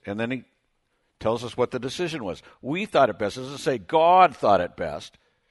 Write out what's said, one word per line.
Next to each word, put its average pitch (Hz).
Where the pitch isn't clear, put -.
and 101
then 117
he 127
tells 113
us 117
what 120
the 131
decision 147
was. 87
"We 175
thought 135
it -
best." 101
It 127
doesn't 135
say, 135
"God 165
thought 101
it 87
best." 80